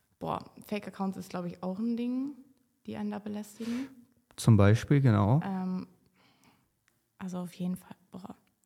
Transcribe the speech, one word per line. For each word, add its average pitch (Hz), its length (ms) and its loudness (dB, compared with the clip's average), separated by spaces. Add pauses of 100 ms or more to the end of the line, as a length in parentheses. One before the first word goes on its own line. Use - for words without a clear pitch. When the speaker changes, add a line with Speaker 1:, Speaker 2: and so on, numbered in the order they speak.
(180)
Speaker 1:
Boah, - 260 -8 (220)
Fake-Accounts 196 520 -6
ist, 185 120 -12
glaub 180 160 -6
ich, 175 160 -10
auch 185 160 -6
ein 233 180 -2
Ding, 254 360 -4 (540)
die 214 100 -10
einen 208 140 -4
da 208 80 -6
belästigen. 226 720 -8 (480)
Speaker 2:
Zum 113 200 6
Beispiel, 107 440 6
genau. 110 440 4
Speaker 1:
Ähm, 185 420 -4 (1300)
also 180 200 -8
auf 175 160 -8
jeden 180 220 -4
Fall, - 200 -16 (140)
boah, - 240 -14 (320)